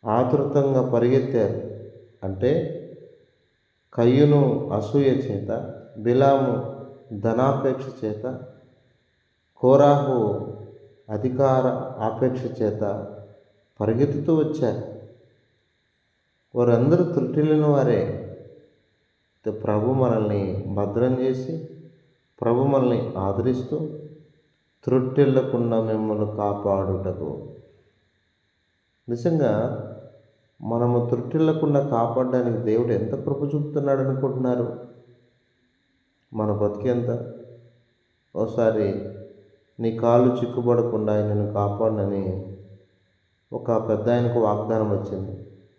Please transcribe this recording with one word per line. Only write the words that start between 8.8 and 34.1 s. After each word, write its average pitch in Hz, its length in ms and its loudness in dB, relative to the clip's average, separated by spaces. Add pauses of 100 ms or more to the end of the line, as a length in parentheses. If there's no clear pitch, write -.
కోరాహు 131 920 4 (640)
అధికార 127 520 2 (420)
ఆపేక్ష 120 360 -2 (220)
చేత 101 460 -2 (720)
పరిగెత్తుతూ 143 540 0
వచ్చారు. 147 600 -2 (1600)
వారందరూ 123 460 4
త్రుటిల్లిన 151 600 0
వారే. 127 540 2 (1160)
అయితే - 140 -6
ప్రభు 107 420 0
మనల్ని 104 760 0
భద్రం 117 520 0
చేసి, 131 480 -4 (720)
ప్రభు 120 220 2
మనల్ని 131 560 2
ఆదరిస్తూ, 120 600 -2 (1040)
"త్రుటిల్లకుండా 127 1000 2
మిమ్మల్ని 107 440 -2
కాపాడుటకు." 95 1200 -2 (1600)
నిజంగా 120 720 0 (840)
మనము 120 440 0
త్రుటిల్లకుండా 147 800 0
కాపాడడానికి 120 720 0
దేవుడు 117 340 0
ఎంత 107 220 -2
కృప 143 400 -4
చూపుతున్నాడు 139 460 -2
అనుకుంటున్నారు? 127 760 -2 (1600)